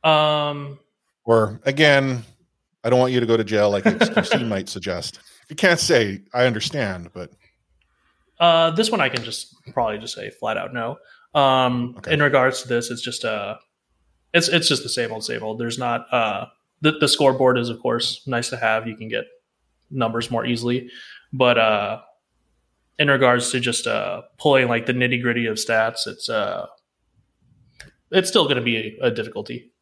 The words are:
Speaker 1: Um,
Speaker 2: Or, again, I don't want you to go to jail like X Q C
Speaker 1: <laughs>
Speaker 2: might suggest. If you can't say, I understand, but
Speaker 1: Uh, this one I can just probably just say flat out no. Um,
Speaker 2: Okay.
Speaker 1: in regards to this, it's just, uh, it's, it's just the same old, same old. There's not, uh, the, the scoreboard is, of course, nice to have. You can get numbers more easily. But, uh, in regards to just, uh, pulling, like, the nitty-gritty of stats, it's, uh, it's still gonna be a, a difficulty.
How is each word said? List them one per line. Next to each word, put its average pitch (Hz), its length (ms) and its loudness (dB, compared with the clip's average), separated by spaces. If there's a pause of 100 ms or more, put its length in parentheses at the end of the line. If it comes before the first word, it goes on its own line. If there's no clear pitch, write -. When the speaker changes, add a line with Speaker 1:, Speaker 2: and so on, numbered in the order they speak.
Speaker 1:
Um, 147 720 0 (460)
Speaker 2:
Or, 113 420 2
again, 135 580 4 (600)
I 117 80 -2
don't 127 80 4
want 127 140 2
you 127 60 4
to 120 60 2
go 113 100 4
to 113 80 2
jail 104 280 2
like 101 140 0
X 220 240 2
Q - 140 0
C 165 200 0
Speaker 1:
<laughs> - 0 -
Speaker 2:
might 101 260 -4
suggest. 90 480 -6 (260)
If - 60 -20
you 156 60 -14
can't 175 240 4
say, 104 420 2 (120)
I 123 120 4
understand, 107 680 -2
but 90 180 -12 (1080)
Speaker 1:
Uh, 165 320 4
this 220 200 0
one 208 100 0
I 135 80 2
can 123 140 -4
just - 320 -12 (180)
probably 110 260 -2
just 113 160 -12
say 101 140 -12
flat 110 280 -6
out 95 160 -8
no. 120 240 -6 (360)
Um, 127 640 2
Speaker 2:
Okay. - 140 -4
Speaker 1:
in 147 80 2
regards 131 420 2
to - 40 -16
this, 120 240 -2
it's 120 100 -8
just, - 240 -10
uh, 104 320 -6 (760)
it's, 170 160 2
it's 165 180 2
just 135 160 0
the 120 60 -10
same 117 220 -4
old, 110 120 -10
same 117 200 -8
old. 110 160 -8
There's 117 200 -6
not, 120 340 -4
uh, 110 320 -2 (360)
the, 151 180 4
the 147 80 2
scoreboard 131 500 4
is, 120 120 -2
of 117 100 -10
course, 120 480 -4
nice 120 220 -4
to 123 80 -10
have. 113 300 -2
You 110 80 -10
can 110 120 -16
get 110 180 -6 (640)
numbers 117 400 -2
more 117 160 -2
easily. 120 440 -2 (440)
But, 123 240 4
uh, 107 440 2 (1000)
in 147 100 2
regards 123 420 4
to 131 80 -2
just, 120 280 -4
uh, 104 360 -4 (140)
pulling, 135 300 4
like, 117 180 -2
the 127 80 -2
nitty-gritty 123 540 -2
of 107 100 -4
stats, 113 480 -2
it's, - 240 -12
uh, 95 360 -4 (1500)
it's 185 180 2
still 175 180 2
gonna 131 140 0
be 113 400 -4
a, 131 60 2
a 117 40 2
difficulty. 110 600 -8 (100)